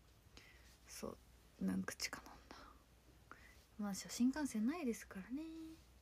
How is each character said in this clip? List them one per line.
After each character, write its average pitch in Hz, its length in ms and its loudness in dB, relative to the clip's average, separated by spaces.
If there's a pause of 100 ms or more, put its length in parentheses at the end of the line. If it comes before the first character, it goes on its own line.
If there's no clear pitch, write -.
(880)
そ - 220 -6
う、 - 80 -8 (440)
何 190 220 4
口 - 260 -2
か - 160 -6
飲 - 60 -14
ん - 20 -14 (160)
だ。 - 60 -14 (1200)
ま 208 120 0
あ、 196 40 0
新 233 340 4
幹 285 200 6
線 214 180 2
な 311 120 4
い 330 80 0
で 226 100 4
す - 120 -10
か 196 120 -8
ら 185 100 -8
ね。 285 140 -2 (580)